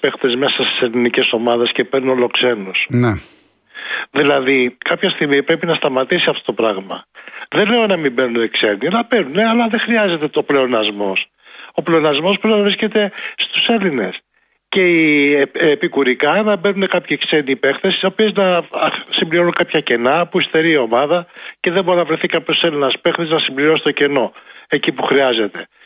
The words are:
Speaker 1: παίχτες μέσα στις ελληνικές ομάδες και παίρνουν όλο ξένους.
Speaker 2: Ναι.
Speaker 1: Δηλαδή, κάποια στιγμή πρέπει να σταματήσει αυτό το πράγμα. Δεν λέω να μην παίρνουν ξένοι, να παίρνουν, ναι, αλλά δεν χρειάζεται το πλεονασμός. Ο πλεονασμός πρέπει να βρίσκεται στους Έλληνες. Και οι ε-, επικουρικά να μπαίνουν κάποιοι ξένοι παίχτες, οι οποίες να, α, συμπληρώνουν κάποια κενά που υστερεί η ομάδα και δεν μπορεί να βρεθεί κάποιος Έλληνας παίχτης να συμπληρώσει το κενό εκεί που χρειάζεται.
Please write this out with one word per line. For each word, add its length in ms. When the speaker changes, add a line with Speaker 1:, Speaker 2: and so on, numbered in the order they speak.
Speaker 1:
παίχτες 360
μέσα 260
στις 180
ελληνικές 520
ομάδες 400
και 120
παίρνουν 320
όλο 100
ξένους. 600
Speaker 2:
Ναι. 240
Speaker 1:
Δηλαδή, 760
κάποια 260
στιγμή 320
πρέπει 240
να 80
σταματήσει 560
αυτό 140
το 80
πράγμα. 520
Δεν 180
λέω 180
να 100
μην 180
παίρνουν 360
ξένοι, 400
να 140
παίρνουν, 280
ναι, 160
αλλά 200
δεν 120
χρειάζεται 480
το 140
πλεονασμός. 840
Ο 80
πλεονασμός 560
πρέπει 180
να 60
βρίσκεται 500
στους 320
Έλληνες. 520
Και 200
οι 460
ε-, 180
επικουρικά 880
να 140
μπαίνουν 320
κάποιοι 280
ξένοι 400
παίχτες, 440
οι 60
οποίες 260
να, 240
α, 80
συμπληρώνουν 420
κάποια 280
κενά 460
που 120
υστερεί 320
η 60
ομάδα 500
και 100
δεν 140
μπορεί 140
να 60
βρεθεί 240
κάποιος 360
Έλληνας 360
παίχτης 300
να 80
συμπληρώσει 440
το 80
κενό 420
εκεί 240
που 100
χρειάζεται. 680